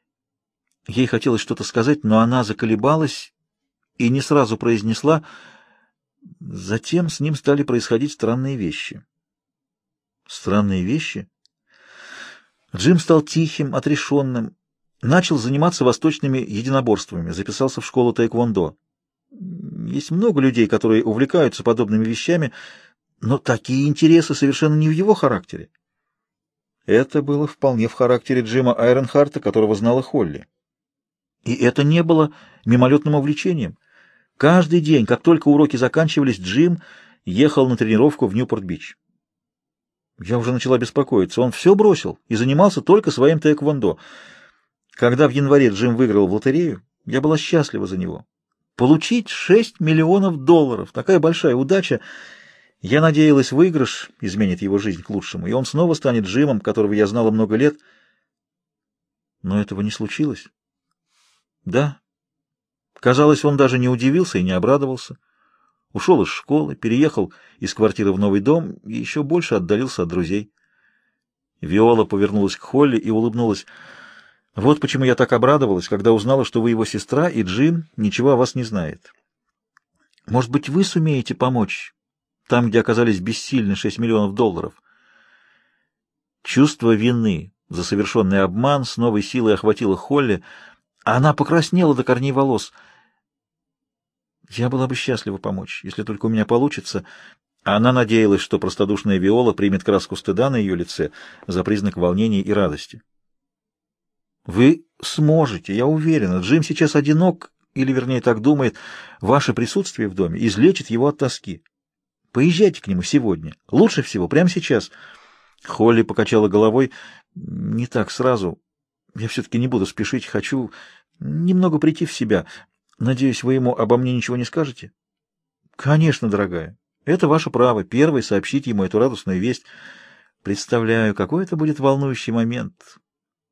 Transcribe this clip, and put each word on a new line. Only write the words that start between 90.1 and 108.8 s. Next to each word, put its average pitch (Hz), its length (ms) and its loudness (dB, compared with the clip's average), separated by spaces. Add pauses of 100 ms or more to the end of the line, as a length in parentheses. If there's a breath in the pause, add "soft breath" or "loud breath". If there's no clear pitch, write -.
Она 131 280 4
покраснела 156 640 2
до 127 80 -2
корней 127 300 0
волос. 131 400 -2 (1800 soft breath)
«Я 120 200 -4
была 127 180 -2
бы 131 80 -6
счастлива 107 420 -6
помочь, 95 460 -8
если 95 200 -10
только 107 240 -6
у - 20 0
меня 110 160 0
получится». 120 580 -2 (600 loud breath)
Она 107 280 2
надеялась, 110 500 2
что - 180 -2
простодушная 98 580 -2
Виола 104 360 2
примет 98 300 -2
краску 98 320 0
стыда 110 360 -2
на 123 60 -2
ее 98 180 -2
лице 85 340 -6 (380 loud breath)
за 90 160 -2
признак 101 340 -2
волнения 98 440 0
и 101 120 -2
радости. 95 480 -4 (1400)
«Вы 127 400 2 (160)
сможете, 147 760 0
я 123 120 0
уверена. 151 540 0
Джим 131 200 2
сейчас 151 340 -2
одинок, 156 560 0 (220)
или, 131 180 -2
вернее, 127 300 -2
так 110 200 0
думает. 135 340 2 (440 loud breath)